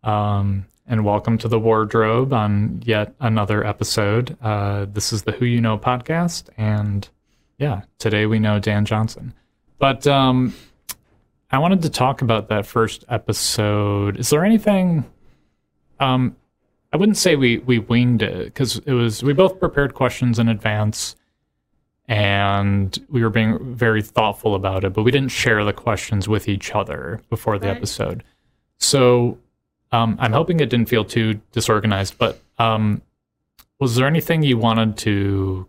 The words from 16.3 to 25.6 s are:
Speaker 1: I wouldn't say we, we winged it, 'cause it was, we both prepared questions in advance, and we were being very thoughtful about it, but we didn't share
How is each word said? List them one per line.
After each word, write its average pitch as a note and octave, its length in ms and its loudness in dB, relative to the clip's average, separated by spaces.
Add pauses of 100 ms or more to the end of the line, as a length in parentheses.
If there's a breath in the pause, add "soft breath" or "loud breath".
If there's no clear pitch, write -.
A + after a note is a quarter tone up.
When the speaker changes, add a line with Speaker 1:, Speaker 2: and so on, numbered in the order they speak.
Speaker 1:
I D3+ 60 -2
wouldn't G#3 180 2
say E3+ 200 2
we, B2 220 2
we B2 200 2
winged A#2 420 2
it, - 340 -4
'cause C3 300 -2
it C#3 80 -2
was, A#2+ 300 0
we C#3 100 0
both F#3 260 2
prepared C#3+ 360 -2
questions A#2+ 440 0
in A#2 100 2
advance, G#2+ 680 -2 (920)
and G2+ 880 0 (100)
we B2 140 0
were A2+ 80 2
being A2+ 440 0
very A2+ 280 2
thoughtful G#2+ 520 -2
about F#2+ 300 -2
it, F#2+ 80 -2
but G#2+ 100 -2
we A#2 80 4
didn't C3+ 200 0
share G#2+ 340 0